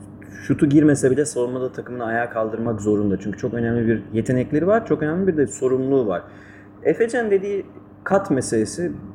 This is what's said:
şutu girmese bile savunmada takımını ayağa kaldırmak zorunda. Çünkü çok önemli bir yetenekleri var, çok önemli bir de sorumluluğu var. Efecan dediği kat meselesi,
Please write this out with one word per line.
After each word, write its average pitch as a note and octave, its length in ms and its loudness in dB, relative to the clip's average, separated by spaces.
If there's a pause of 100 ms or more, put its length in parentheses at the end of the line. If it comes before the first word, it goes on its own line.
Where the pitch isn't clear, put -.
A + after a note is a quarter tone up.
(420)
şutu - 240 2
girmese C#3+ 440 6
bile C#3 140 2
savunmada B2+ 480 -2
takımını A#2+ 320 -10
ayağa A#2 260 -2
kaldırmak A2 500 -2
zorunda. G#2 380 2
Çünkü G2+ 200 -6
çok A2+ 160 -4
önemli A#2 340 0
bir G#2+ 140 2 (100)
yetenekleri B2+ 540 0
var, A3 200 2
çok D3+ 160 0
önemli E3+ 240 0
bir E3+ 100 0
de C#3 100 4
sorumluluğu C3 600 0
var. F2 160 -2 (600)
Efecan A3+ 480 2
dediği G3 360 0 (380)
kat G3 260 2
meselesi, B2+ 640 0 (220)